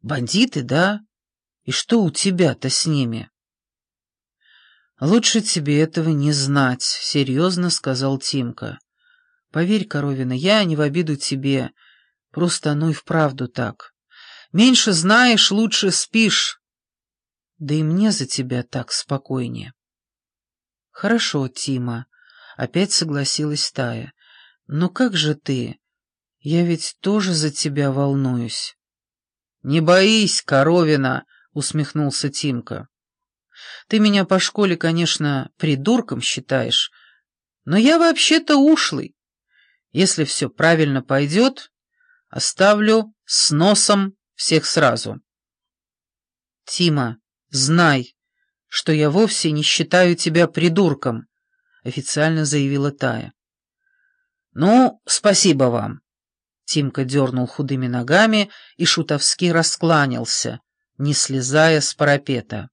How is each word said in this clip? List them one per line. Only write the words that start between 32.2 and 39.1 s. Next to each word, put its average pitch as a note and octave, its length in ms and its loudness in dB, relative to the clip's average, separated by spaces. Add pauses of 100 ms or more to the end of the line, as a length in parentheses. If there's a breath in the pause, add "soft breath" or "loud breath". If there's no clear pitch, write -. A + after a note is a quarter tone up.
Тимка. B2+ 600 -6 (960 loud breath)
«Ты A3 120 2
меня G3+ 260 4
по F#3+ 140 2
школе, F#3 380 0
конечно, D#3 800 -2
придурком C#3+ 640 -2
считаешь, B2 680 -2 (760 soft breath)
но D#3+ 120 0
я C#4+ 200 4
вообще-то E4 600 2
ушлый. C#4 580 2 (760)